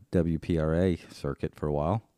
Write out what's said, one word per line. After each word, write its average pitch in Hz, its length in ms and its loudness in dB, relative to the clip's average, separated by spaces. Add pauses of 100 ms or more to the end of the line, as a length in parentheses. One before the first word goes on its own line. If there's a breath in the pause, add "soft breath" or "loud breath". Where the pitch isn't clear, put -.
(120)
W 82 280 2
P 85 180 0
R 78 180 2
A 87 220 2 (140)
circuit - 440 -6
for - 120 -4
a 76 60 0
while. 80 300 0 (140)